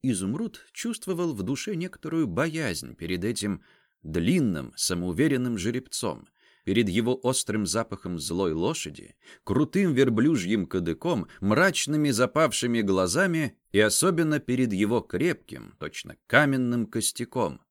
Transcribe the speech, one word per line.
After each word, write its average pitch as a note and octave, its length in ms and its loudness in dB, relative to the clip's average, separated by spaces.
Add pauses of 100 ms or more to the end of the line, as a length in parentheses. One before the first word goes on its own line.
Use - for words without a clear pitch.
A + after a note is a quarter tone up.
Изумруд B2+ 680 -2
чувствовал F3+ 600 -4
в G2+ 80 -6
душе C#3 320 -4
некоторую D#3+ 540 -4
боязнь G2 640 -4
перед F2 300 -4
этим G#2 380 -4 (400)
длинным, E2+ 720 0
самоуверенным A2+ 840 0
жеребцом, A#2 720 -6 (360)
перед G#2 240 4
его A#2 320 2
острым G#2+ 460 -2
запахом G2 540 -4
злой E2+ 320 0
лошади, E2 640 -4 (260)
крутым D3+ 500 2
верблюжьим A#2 720 2
кадыком, F#2 600 -2 (140)
мрачными D3 720 2
запавшими B2 680 2
глазами G#2+ 800 2 (140)
и - 80 4
особенно D#3 580 2
перед B2+ 340 0
его G#2 280 2
крепким, G#2+ 800 -6
точно - 360 -12 (120)
каменным B2+ 580 4
костяком G#2+ 760 -4 (100)